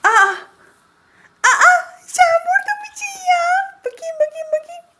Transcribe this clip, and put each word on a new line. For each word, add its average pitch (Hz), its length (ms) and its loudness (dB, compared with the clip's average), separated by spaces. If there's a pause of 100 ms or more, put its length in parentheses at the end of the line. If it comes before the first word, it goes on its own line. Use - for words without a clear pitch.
Aa! 392 300 4 (1080)
Aa! 622 300 4 (320)
Sen 679 300 2 (100)
burada 807 360 -2
mısın 831 340 -14 (140)
ya? 698 160 2 (340)
Bakayım, 640 400 -10
bakayım, 622 340 -4
bakayım. 679 320 -10 (140)